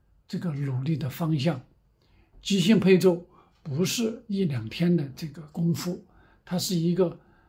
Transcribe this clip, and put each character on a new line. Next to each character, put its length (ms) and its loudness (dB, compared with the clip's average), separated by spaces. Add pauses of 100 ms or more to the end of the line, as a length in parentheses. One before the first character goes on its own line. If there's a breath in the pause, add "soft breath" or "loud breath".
(280)
这 100 -8
个 140 -4
努 320 -4
力 140 -2
的 120 -6
方 300 -2
向。 220 -2 (800)
即 180 0
兴 200 6
配 200 6
奏 260 2 (380 soft breath)
不 200 -2
是 440 -2
一 180 0
两 240 -4
天 260 2
的 200 -2
这 120 -10
个 140 -16 (100)
功 220 0
夫， 320 -6 (400 soft breath)
它 120 -4
是 180 -2
一 180 2
个， 260 0 (280 soft breath)